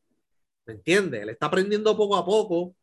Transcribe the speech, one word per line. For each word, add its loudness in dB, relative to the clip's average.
¿me -14
entiendes? 0
Él -10
está -4
aprendiendo 0
poco 2
a 0
poco 0